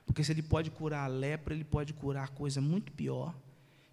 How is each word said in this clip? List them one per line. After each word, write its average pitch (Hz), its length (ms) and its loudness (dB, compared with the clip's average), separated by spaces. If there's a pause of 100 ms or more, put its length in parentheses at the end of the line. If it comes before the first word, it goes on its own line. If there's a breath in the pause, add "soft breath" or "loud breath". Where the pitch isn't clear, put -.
porque - 180 4
se 151 80 2
ele 156 100 2
pode 156 300 2
curar 151 340 -2
a - 80 0
lepra, 147 400 0
ele 156 120 -2
pode 151 280 0
curar 139 360 -2
coisa 139 320 -2
muito 170 300 2
pior, 131 440 -2 (580 loud breath)